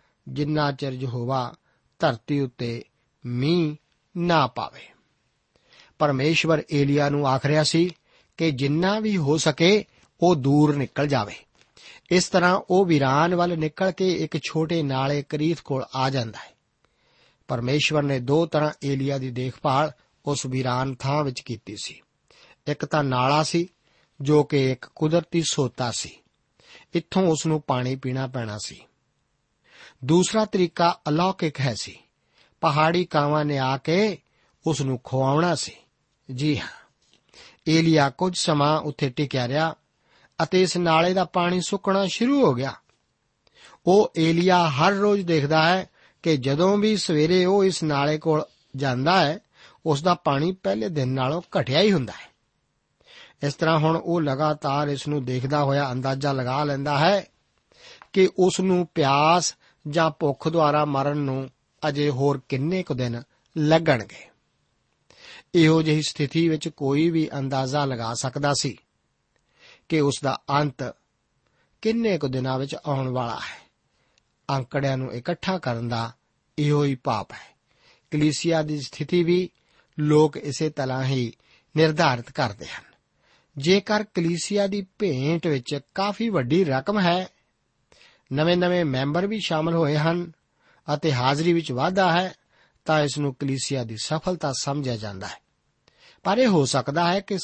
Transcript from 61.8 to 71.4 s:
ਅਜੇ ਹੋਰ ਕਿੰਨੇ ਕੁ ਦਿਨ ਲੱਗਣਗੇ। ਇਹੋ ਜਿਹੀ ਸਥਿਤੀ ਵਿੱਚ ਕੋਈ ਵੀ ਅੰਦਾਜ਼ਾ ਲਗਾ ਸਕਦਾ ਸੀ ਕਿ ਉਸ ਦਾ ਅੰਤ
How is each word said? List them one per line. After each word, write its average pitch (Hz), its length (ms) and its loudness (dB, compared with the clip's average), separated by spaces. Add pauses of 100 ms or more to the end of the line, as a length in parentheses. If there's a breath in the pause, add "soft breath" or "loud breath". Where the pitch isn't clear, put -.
ਅਜੇ 147 220 0
ਹੋਰ 139 380 0
ਕਿੰਨੇ 156 340 -2
ਕੁ 156 120 -4
ਦਿਨ 120 280 -4 (360)
ਲੱਗਣਗੇ। 151 720 2 (1300 loud breath)
ਇਹੋ 160 280 6
ਜਿਹੀ 156 200 0
ਸਥਿਤੀ 160 460 -2
ਵਿੱਚ 156 200 -2
ਕੋਈ 147 420 0
ਵੀ 160 280 0
ਅੰਦਾਜ਼ਾ 135 460 -2
ਲਗਾ 117 300 -4
ਸਕਦਾ 139 460 -2
ਸੀ 123 180 -6 (1080 soft breath)
ਕਿ 160 120 0
ਉਸ 143 220 2
ਦਾ 135 160 -2 (120)
ਅੰਤ 143 440 -2 (880)